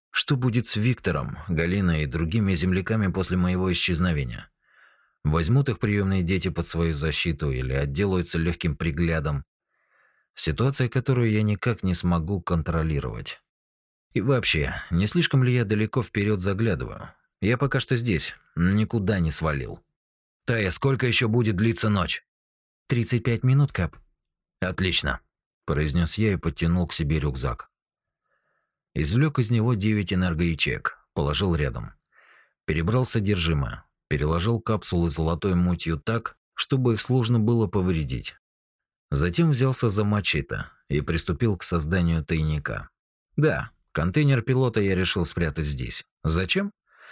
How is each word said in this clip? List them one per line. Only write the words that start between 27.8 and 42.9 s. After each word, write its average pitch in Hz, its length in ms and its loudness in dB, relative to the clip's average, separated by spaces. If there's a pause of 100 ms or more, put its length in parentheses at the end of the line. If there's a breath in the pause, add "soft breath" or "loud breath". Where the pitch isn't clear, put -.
Извлёк 120 440 2
из 113 120 0
него 117 240 2
девять 104 380 0
энергоячеек, 82 840 -2 (160)
положил 80 400 0
рядом. 64 400 -4 (680 soft breath)
Перебрал 87 400 0
содержимое, 85 800 0 (240)
переложил 85 520 0
капсулы 87 500 0
золотой 82 440 0
мутью 87 440 0
так, - 380 -6 (180)
чтобы 123 400 0
их 104 60 -2
сложно 120 400 2
было 113 260 2
повредить. 80 680 -2 (760)
Затем 87 400 2
взялся 127 380 2
за 104 160 2
мачете 98 640 -2 (220)
и 71 120 0
приступил 85 560 0
к - 60 -12
созданию 82 640 0
тайника. 78 640 -2 (480)